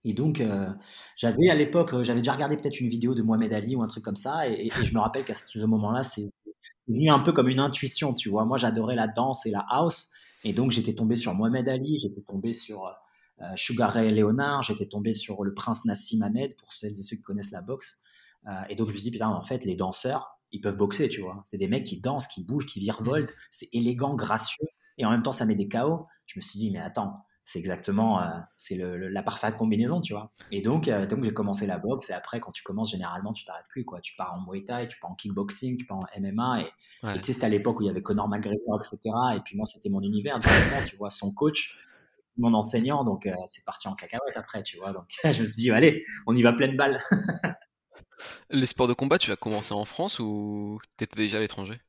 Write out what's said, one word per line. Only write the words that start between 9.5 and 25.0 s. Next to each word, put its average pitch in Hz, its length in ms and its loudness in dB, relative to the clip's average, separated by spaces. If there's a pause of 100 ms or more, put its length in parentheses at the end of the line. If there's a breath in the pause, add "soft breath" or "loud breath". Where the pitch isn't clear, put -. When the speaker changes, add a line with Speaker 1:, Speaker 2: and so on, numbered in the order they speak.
Speaker 1:
la 101 180 -2
house. 151 440 2 (300 loud breath)
Et 104 120 -2
donc, 123 160 4
j'étais 113 240 0
tombé 113 220 2
sur 104 180 0
Mohamed 123 340 2
Ali, 135 320 0
j'étais 101 220 -6
tombé 101 320 -4
sur, 101 320 -8
euh, - 580 -18 (120)
Sugar 113 360 0
Ray 113 160 4
Leonard, 123 540 2
j'étais 104 240 -2
tombé 104 260 -4
sur 104 320 -4
le 98 80 -2
prince - 320 -2
Nassim 220 380 2
Hamed, 139 340 -2
pour - 160 -16
celles 104 200 -8
et 101 100 -8
ceux - 140 -6
qui - 60 -14
connaissent 196 300 -6
la 92 80 -10
boxe. 135 400 -10 (460 soft breath)
Euh, 104 60 -10 (180)
et 101 60 -8
donc, 107 120 0
je 104 60 -6
me - 20 -6
suis 101 80 -6
dit, 120 60 -2
putain, 110 180 -2
en 90 140 -2
fait, 127 240 -4
les 90 100 -2
danseurs, 95 640 -2 (140)
ils 104 80 -10
peuvent 98 160 -2
boxer, 101 320 2
tu - 120 -4
vois. 95 240 -10
C'est - 140 -10
des 95 100 0
mecs 135 160 2
qui - 160 -8
dansent, 135 260 -2
qui - 160 -10
bougent, 127 240 -2
qui - 140 -8
virevoltent. 113 500 0
Speaker 2:
Mhm. - 60 -20 (140 loud breath)
Speaker 1:
C'est - 220 -6
élégant, 123 440 2
gracieux. - 500 0 (300 soft breath)
Et 131 80 -2